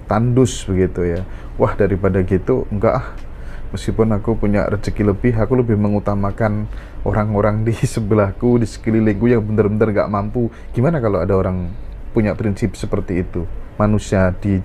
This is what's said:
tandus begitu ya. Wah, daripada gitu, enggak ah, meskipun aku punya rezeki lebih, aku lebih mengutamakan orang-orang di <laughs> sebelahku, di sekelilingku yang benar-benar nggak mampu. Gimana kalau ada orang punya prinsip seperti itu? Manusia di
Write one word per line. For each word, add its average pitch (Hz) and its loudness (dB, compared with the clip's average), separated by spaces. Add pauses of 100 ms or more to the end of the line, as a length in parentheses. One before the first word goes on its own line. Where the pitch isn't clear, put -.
tandus 120 2
begitu 92 0
ya. 85 -2 (340)
Wah, - 2
daripada 95 2
gitu, 92 0
enggak 104 0
ah, 120 -4 (640)
meskipun 110 0
aku 107 0
punya 104 2
rezeki - -2
lebih, 104 2
aku 110 2
lebih 117 2
mengutamakan 104 0 (320)
orang-orang 107 2
di 113 0 (100)
<laughs> - -6
sebelahku, 110 2
di 117 2
sekelilingku 110 2
yang 120 4
benar-benar 107 2
nggak 98 0
mampu. 107 -2 (240)
Gimana 143 2
kalau 101 0
ada 95 2
orang 92 0 (420)
punya 107 2
prinsip 104 -2
seperti 98 -2
itu? 90 -4 (320)
Manusia 104 2
di 98 0